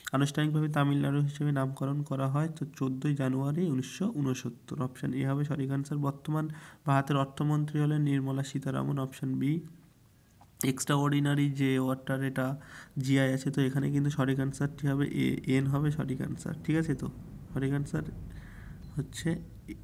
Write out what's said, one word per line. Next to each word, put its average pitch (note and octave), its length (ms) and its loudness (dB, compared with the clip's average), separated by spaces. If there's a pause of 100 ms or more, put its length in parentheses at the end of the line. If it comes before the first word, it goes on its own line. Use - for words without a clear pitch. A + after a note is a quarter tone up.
(120)
আনুষ্ঠানিকভাবে D3+ 580 2
তামিলনাড়ু C#3+ 520 2
হিসেবে D3 300 0
নামকরণ C3+ 500 0
করা C3+ 260 -2
হয়? D3 200 2
তো D#3+ 180 -6
চোদ্দোই C3+ 500 0
জানুয়ারি C#3 540 0
উনিশশো C#3 460 -2
ঊনসত্তর। C3 680 -2
অপশন C3 320 -4
এ C3+ 140 0
হবে C#3 180 2
সঠিক C3+ 260 -2
আনসার। C#3 260 -2
বর্তমান D3+ 520 -2 (360)
ভারতের C#3 320 4
অর্থমন্ত্রী D3+ 600 0
হলেন D3+ 220 4
নির্মলা C#3 420 2
সীতারামন, C3+ 560 -2
অপশন C3 360 -2
বি। C#3 240 2 (1040)
এক্সট্রাঅর্ডিনারি C#3+ 840 4
যে C3+ 300 2
ওয়াটার, C3 440 0
এটা C3+ 380 -2 (360)
জিআই C3+ 360 4
আছে, C3+ 180 0
তো C#3+ 100 2
এখানে C#3 300 2
কিন্তু C#3+ 180 2
সঠিক C3+ 300 2
আনসারটি C#3+ 480 -2
হবে C#3 200 2
এ, C3 500 2
এন C#3 100 2
হবে C#3+ 240 2
সঠিক C#3 300 -2
আনসার, - 320 -4 (100)
ঠিক D3+ 120 2
আছে? D#3+ 200 2
তো - 140 -4 (440)
সঠিক C3+ 200 0
আনসার C#3+ 300 -2 (920)
হচ্ছে - 580 -4 (300)